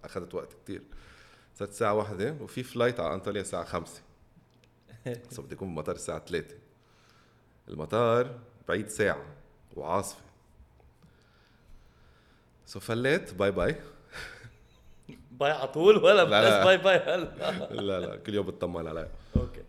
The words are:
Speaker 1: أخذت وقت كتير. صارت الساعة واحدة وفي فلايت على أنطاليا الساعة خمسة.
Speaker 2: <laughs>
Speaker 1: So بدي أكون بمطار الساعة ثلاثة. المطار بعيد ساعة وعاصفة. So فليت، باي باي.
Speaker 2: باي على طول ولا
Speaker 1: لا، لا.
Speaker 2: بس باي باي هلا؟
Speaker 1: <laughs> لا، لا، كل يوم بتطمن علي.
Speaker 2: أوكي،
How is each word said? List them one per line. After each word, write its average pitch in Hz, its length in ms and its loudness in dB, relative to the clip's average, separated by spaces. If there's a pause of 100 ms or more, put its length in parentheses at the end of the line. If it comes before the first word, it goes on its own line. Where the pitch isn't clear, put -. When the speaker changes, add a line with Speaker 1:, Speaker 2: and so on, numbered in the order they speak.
Speaker 1:
أخذت 90 300 -10
وقت 87 180 -10
كتير. - 300 -14 (720)
صارت 101 160 -10
الساعة 104 240 0
واحدة 107 460 -2
وفي 123 220 -10
فلايت 120 380 -2
على 82 140 -2
أنطاليا 98 260 -6
الساعة 90 240 -6
خمسة. - 380 -8 (1000)
Speaker 2:
<laughs> 123 100 -6 (200)
Speaker 1:
So - 60 -14
بدي 67 140 -14
أكون 90 200 -10
بمطار 78 200 -6
الساعة 80 300 -8
ثلاثة. 82 320 -6 (1120)
المطار 117 680 -2 (300)
بعيد 101 200 -4
ساعة 80 380 -2 (500)
وعاصفة. 85 440 -4 (2500)
So 110 40 -12
فليت، 127 560 -2
باي 98 160 2
باي. 95 260 0 (1500)
Speaker 2:
باي 139 200 -2
على 135 180 -2
طول 185 280 8
ولا 180 280 8
Speaker 1:
لا، - 60 0
لا. 107 300 8
Speaker 2:
بس 95 60 6
باي 185 100 8
باي 180 200 4
هلا؟ 156 760 -2
Speaker 1:
<laughs> - 0 -
لا، 98 280 -2
لا، 87 160 -8
كل - 180 -8
يوم 101 120 0
بتطمن 85 400 -6
علي. 80 220 -8 (280)
Speaker 2:
أوكي، - 320 -2